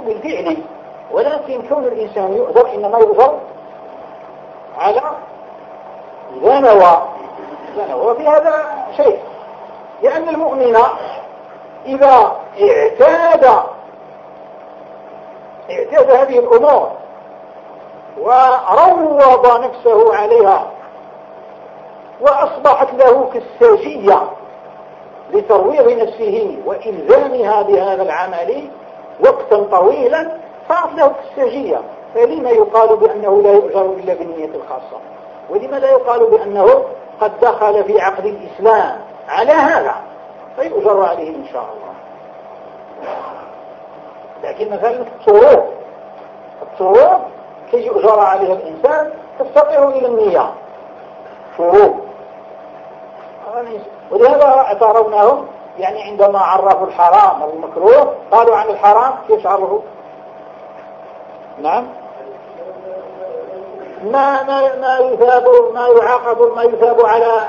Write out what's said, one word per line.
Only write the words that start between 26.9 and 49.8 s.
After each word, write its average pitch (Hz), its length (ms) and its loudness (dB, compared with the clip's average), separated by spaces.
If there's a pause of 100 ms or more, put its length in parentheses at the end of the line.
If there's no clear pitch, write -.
بهذا 190 400 0
العمل 180 640 -6 (520)
وقتا - 500 2
طويلا، 262 600 0 (380)
صارت 339 260 -4
له 302 140 2
كالساجية. 226 720 -6 (340)
فلما 247 360 -2
يقال 220 460 2
بأنه 208 460 0
لا 202 100 4
يؤجر 196 320 0
إلا 185 300 -6
بالنية 160 400 -10
الخاصة؟ 131 420 -14 (540)
ولما 254 260 -4
لا 269 140 0
يقال 240 360 2
بأنه 202 580 2 (360)
قد 214 200 -4
دخل 214 440 0
في 208 160 0
عقد 190 260 -4
الإسلام 202 760 -2 (280)
على 208 240 0
هذا 277 420 0 (640)
فيؤجر 254 460 -2
عليه 165 340 -6
إن 135 160 -16
شاء 123 100 -10
الله؟ 104 300 -16 (2500)
لكن 220 280 -10
مثلا 233 320 -6 (160)
الشروط، 233 440 6 (1080)
الشروط 523 480 4 (500)
كي 233 160 -4
يؤجر 208 340 2
عليها 190 320 0
الإنسان 269 580 -4 (280)
تفتقر 294 500 2